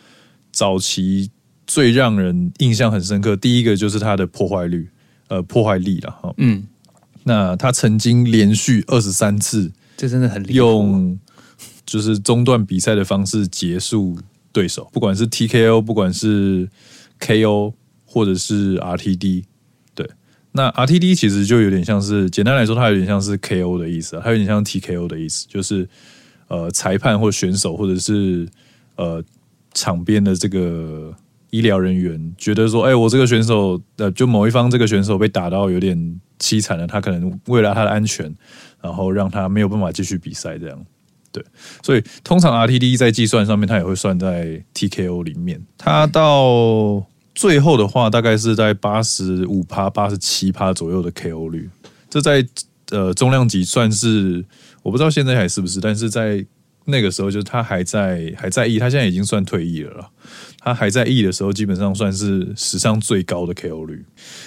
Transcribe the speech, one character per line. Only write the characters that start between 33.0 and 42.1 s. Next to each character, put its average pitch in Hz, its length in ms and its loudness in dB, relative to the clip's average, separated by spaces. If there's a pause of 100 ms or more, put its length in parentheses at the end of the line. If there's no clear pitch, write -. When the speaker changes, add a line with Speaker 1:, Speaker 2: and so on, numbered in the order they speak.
Speaker 1:
这 113 80 2
个 131 100 6
选 113 160 2
手， 101 380 0 (160)
呃， 101 140 -2
就 127 160 0
某 110 200 4
一 117 40 4
方 123 200 2
这 123 80 2
个 117 80 4
选 101 160 2
手 101 140 0
被 104 100 2
打 92 220 -2
到 95 220 0
有 90 100 0
点 85 400 -2 (180)
凄 110 220 -2
惨 95 160 -4
了， 85 100 -6
他 101 140 -4
可 98 100 -4
能 90 360 -4
为 120 160 2
了 104 100 2
他 107 120 0
的 101 60 0
安 107 140 0
全， 80 300 -6 (480)
然 85 100 -10
后 95 180 -2
让 95 200 -2
他 95 180 -4
没 104 120 0
有 101 80 2
办 104 120 -2
法 90 100 -2
继 87 120 -6
续 90 160 -6
比 80 160 -12
赛 80 240 -12
这 80 100 -12
样。” 71 160 -16 (460)
对， - 140 -12 (380)
所 139 140 2
以 107 60 2 (220)